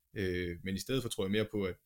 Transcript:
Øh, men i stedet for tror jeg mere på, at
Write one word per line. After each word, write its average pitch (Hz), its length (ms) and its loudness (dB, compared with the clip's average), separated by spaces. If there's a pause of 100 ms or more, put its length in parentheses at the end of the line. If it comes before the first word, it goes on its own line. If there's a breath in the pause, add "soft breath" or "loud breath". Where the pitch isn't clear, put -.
(160)
Øh, 90 480 0
men 95 100 0
i 98 40 0
stedet 127 240 0
for 117 60 -4
tror 107 160 0
jeg 95 60 0
mere 107 200 4
på, 104 140 0
at 90 220 -2